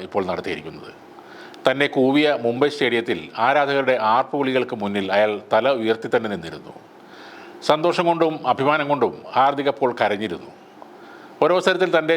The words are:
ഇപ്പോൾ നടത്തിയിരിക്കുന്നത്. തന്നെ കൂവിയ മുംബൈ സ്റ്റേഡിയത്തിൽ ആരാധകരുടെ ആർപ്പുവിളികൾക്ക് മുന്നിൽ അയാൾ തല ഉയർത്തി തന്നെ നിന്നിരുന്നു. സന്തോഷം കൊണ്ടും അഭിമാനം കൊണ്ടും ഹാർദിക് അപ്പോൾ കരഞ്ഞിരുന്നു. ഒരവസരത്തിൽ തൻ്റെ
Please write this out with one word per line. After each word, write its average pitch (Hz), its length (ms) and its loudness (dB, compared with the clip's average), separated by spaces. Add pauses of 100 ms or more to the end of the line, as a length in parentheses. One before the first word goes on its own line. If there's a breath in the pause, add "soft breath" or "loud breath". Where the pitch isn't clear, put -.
ഇപ്പോൾ 98 240 -2
നടത്തിയിരിക്കുന്നത്. 80 600 -10 (760 loud breath)
തന്നെ 135 180 2 (100)
കൂവിയ 139 320 4 (180)
മുംബൈ 123 260 2
സ്റ്റേഡിയത്തിൽ 117 480 -2 (240)
ആരാധകരുടെ 139 500 2 (200)
ആർപ്പുവിളികൾക്ക് 131 680 -2
മുന്നിൽ 101 240 -2 (100)
അയാൾ 107 160 4 (200)
തല 110 180 4 (120)
ഉയർത്തി 110 320 -2
തന്നെ 113 200 0
നിന്നിരുന്നു. 95 400 -12 (960 loud breath)
സന്തോഷം 165 400 2
കൊണ്ടും 165 240 2 (180)
അഭിമാനം 143 400 0
കൊണ്ടും 123 220 0 (220)
ഹാർദിക് 139 380 2
അപ്പോൾ 127 180 0 (100)
കരഞ്ഞിരുന്നു. 104 500 -2 (920 loud breath)
ഒരവസരത്തിൽ 180 520 2
തൻ്റെ 160 220 2